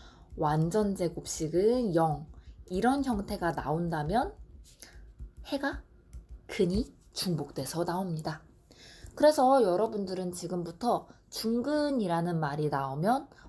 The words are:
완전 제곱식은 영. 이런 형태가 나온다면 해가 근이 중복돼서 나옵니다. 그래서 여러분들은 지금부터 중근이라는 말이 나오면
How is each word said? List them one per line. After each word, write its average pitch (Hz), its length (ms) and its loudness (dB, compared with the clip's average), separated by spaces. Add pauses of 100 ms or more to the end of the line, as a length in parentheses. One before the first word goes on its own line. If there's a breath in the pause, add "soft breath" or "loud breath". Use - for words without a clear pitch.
(360 loud breath)
완전 170 600 2
제곱식은 180 1000 0
영. 160 300 2 (400 soft breath)
이런 240 380 2
형태가 202 500 -2
나온다면 170 800 -2 (1120 loud breath)
해가 285 380 -4 (640)
근이 196 480 -2 (180)
중복돼서 160 720 -4
나옵니다. 170 580 -4 (720 loud breath)
그래서 277 480 6
여러분들은 185 680 0
지금부터 175 760 -2 (220 loud breath)
중근이라는 226 1080 0
말이 151 300 -2
나오면 147 580 0 (220 loud breath)